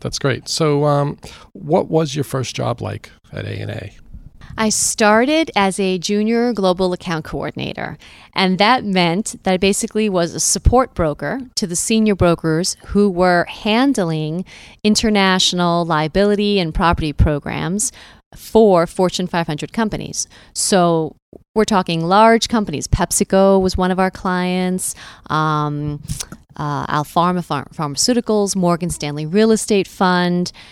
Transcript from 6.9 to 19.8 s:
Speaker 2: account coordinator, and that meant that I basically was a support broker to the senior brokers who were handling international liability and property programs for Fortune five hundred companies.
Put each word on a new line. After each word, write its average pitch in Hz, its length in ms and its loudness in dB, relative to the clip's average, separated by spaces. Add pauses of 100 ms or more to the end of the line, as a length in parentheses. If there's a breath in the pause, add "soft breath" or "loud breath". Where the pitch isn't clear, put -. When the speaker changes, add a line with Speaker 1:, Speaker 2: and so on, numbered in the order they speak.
Speaker 2:
account 170 320 -6
coordinator, - 720 -8 (380 loud breath)
and 185 240 0
that 226 260 2
meant 185 600 -2
that 190 100 2
I - 20 0
basically 202 540 0
was 175 240 -2
a 160 60 -8
support - 540 2
broker 160 460 -4 (160)
to 214 100 -4
the 170 100 -6
senior 220 380 0
brokers 170 640 0 (120)
who 202 200 2
were 175 400 2
handling 185 960 0 (400 loud breath)
international 185 1000 2
liability 196 720 2
and 165 160 -2
property 165 400 0
programs 156 800 -2 (440 loud breath)
for 196 500 4
Fortune 180 400 -2
five 170 200 -2
hundred 147 260 -8
companies. - 540 -6 (280 loud breath)